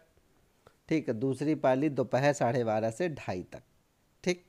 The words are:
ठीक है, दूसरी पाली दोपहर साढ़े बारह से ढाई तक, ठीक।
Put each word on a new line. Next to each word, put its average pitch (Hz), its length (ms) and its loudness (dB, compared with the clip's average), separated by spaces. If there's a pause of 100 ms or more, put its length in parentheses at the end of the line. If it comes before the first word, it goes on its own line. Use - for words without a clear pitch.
(880)
ठीक 156 200 0
है, 123 60 0
दूसरी 135 400 0
पाली 135 340 2
दोपहर 135 440 2
साढ़े 123 320 0
बारह 110 260 0
से 175 180 -2
ढाई 104 340 -6
तक, - 200 -16 (640)
ठीक। 175 240 -2